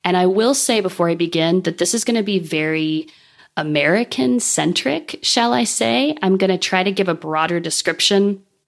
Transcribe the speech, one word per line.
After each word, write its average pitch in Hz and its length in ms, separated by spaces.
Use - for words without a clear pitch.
And 180 140
I 180 100
will 220 280
say 233 260
before 180 300
I 170 40
begin 165 480
that 170 160
this - 160
is 226 100
gonna 233 180
be 196 180
very 156 680
American-centric, 196 1600
shall 240 300
I 240 120
say. 247 580
I'm 190 140
gonna 190 200
try 185 280
to 196 80
give 170 160
a 165 60
broader 160 440
description, 196 840